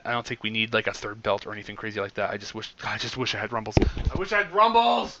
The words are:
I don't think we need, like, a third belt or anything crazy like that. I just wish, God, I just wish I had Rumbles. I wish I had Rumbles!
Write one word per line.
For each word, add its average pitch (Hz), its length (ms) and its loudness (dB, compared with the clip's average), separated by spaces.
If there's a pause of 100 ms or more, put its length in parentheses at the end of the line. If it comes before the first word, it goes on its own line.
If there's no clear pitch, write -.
I 113 80 -4
don't 120 140 -2
think 127 160 -8
we 110 80 -2
need, 110 220 0
like, 113 140 2
a 110 60 0
third 107 300 -8
belt 104 240 0
or 104 60 -8
anything 104 240 -10
crazy 104 240 -6
like 98 140 -4
that. 101 160 -2
I - 60 -4
just 101 180 -10
wish, 107 260 -10
God, - 140 -8
I 104 40 -6
just 120 180 -6
wish 123 180 -2
I 110 40 -4
had 104 140 -4
Rumbles. 113 260 0 (340)
I - 40 -4
wish 190 160 -2
I 214 60 2
had 196 140 0
Rumbles! 226 680 6